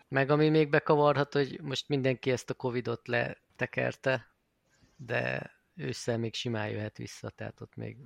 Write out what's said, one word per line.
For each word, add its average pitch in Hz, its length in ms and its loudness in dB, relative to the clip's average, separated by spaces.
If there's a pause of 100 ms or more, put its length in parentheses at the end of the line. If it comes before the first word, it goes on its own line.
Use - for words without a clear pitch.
Meg 135 220 0
ami 151 200 4
még 156 200 4
bekavarhat, 147 640 4
hogy 139 280 0
most 139 260 -6
mindenki 131 440 2
ezt - 180 -2
a 131 40 -2
covidot 120 540 -4
letekerte, 123 1200 -2 (680)
de 123 560 -4 (240)
ősszel 123 420 -4
még 113 160 -2
simán 107 360 -4
jöhet 107 280 -6
vissza, 113 320 -10
tehát - 320 -12
ott - 140 -16
még, 113 300 -10